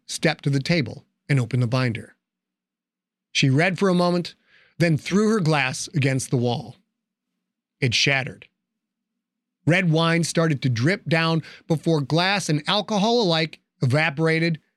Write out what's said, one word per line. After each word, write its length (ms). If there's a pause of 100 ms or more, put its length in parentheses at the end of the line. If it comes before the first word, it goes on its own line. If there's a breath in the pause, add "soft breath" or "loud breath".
stepped 380
to 60
the 120
table 420 (240)
and 120
opened 220
the 40
binder. 500 (1160)
She 180
read 280
for 100
a 60
moment, 420 (420 soft breath)
then 180
threw 340
her 100
glass 480
against 420
the 60
wall. 400 (1040)
It 140
shattered. 540 (1200)
Red 240
wine 320
started 400
to 60
drip 380
down 360 (240 loud breath)
before 340
glass 480
and 200
alcohol 520
alike 400 (220)
evaporated 800 (160)